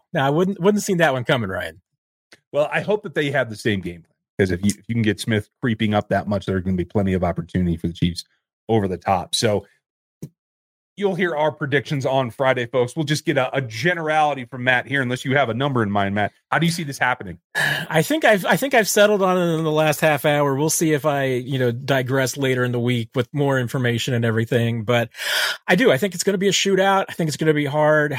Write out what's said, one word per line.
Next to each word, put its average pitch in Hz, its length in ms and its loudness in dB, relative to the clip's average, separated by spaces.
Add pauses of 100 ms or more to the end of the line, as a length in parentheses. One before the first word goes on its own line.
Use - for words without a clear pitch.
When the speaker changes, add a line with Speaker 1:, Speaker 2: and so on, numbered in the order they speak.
(120)
Speaker 1:
no, 160 100 -2
I 135 80 2
wouldn't, 180 300 0
wouldn't 202 200 2
have - 60 -6
seen 190 120 0
that 156 160 2
one 127 100 -4
coming, 117 260 0
Ryan. 92 320 -8 (720)
Speaker 2:
Well, 143 180 0
I 156 120 -2
hope 208 220 -2
that 170 100 -12
they 147 180 -2
have 131 180 0
the 110 60 -10
same 104 240 0
game 85 220 -10
plan, - 120 -20 (260)
'cause 95 120 2
if 87 100 -2
you, 101 160 2
if - 120 -20
you 117 60 -6
can 117 80 0
get 104 180 0
Smith 107 260 -2 (140)
creeping 110 320 0
up 104 160 0
that 98 180 0
much, 101 200 -2
there's 95 160 -2
gonna 95 120 -2
be 90 80 -2
plenty 98 300 0
of 90 100 0
opportunity 85 540 -2
for 87 100 -6
the 82 60 -6
Chiefs 87 320 -4 (420)
over 107 220 0
the 90 80 -4
top. 90 380 -2
So 104 300 0 (1300)
you'll 190 200 0
hear 170 200 0
our 151 160 2
predictions 143 540 -2
on 131 240 0
Friday, 127 380 0
folks. 120 280 -2
We'll 165 100 -2
just 151 200 -2
get 151 100 0
a, 131 200 0
a 139 60 0
generality 151 840 0
from 123 180 -12
Matt 123 220 2
here, 139 160 -2
unless 127 240 -4
you 135 100 0
have 135 140 2
a 110 60 -4
number 131 260 0
in 107 80 0
mind, 98 240 0
Matt. 101 200 -2 (180)
How 139 80 2
do 165 80 2
you 170 40 2
see 170 120 -6
this 139 160 -10
happening? 120 400 -4 (160)
Speaker 1:
I 160 480 0
think 311 200 -2
I've, 214 220 2
I 240 120 2
think 269 180 -2
I've 220 120 4
settled 208 360 4
on 185 160 2
it 170 180 0
in 160 60 -2
the 156 80 0
last 156 300 2
half 151 220 2
hour. 147 320 2
We'll 151 140 0
see 160 240 0
if 139 100 0
I, 143 220 0
you 127 320 -2
know, 127 140 2
digress 131 640 -2
later 131 260 0
in 123 80 0
the 123 80 -2
week 120 360 -2
with 127 180 0
more 139 260 0
information 123 540 -2
and 117 100 0
everything. 117 600 0
But 117 260 0 (580)
I 180 80 2
do. 214 160 4
I 131 60 4
think 196 160 -2
it's 175 100 -6
gonna 196 140 0
be 190 100 0
a 190 40 4
shootout. 190 580 2
I - 40 -14
think 170 140 -2
it's 143 100 -4
gonna 156 180 4
be 147 100 0
hard, 151 540 2